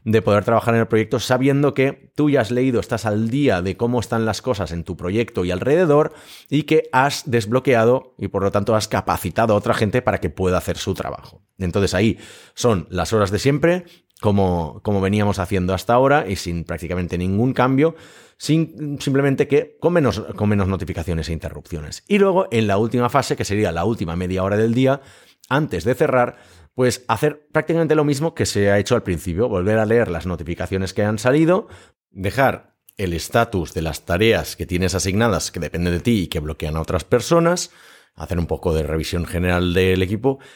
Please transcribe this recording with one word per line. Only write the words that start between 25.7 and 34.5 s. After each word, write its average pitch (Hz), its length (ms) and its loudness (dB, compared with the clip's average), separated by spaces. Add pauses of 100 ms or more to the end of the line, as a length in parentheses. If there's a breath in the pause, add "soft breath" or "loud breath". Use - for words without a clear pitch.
de 120 100 0
cerrar, 127 420 2 (380 loud breath)
pues 127 340 0
hacer 147 440 -2
prácticamente 156 420 0
lo 156 100 4
mismo 147 300 0
que 110 120 0
se 101 240 2
ha 101 80 4
hecho 101 160 2
al 110 80 2
principio, 90 460 -2
volver 104 300 0
a 110 80 2
leer 110 240 2
las 85 160 -6
notificaciones 92 680 -6
que 107 100 0
han 107 140 -2
salido, 160 500 2 (420 loud breath)
dejar 98 640 -2 (220)
el 92 160 -2
estatus 90 640 -2
de 85 80 -4
las - 220 -6
tareas 92 520 2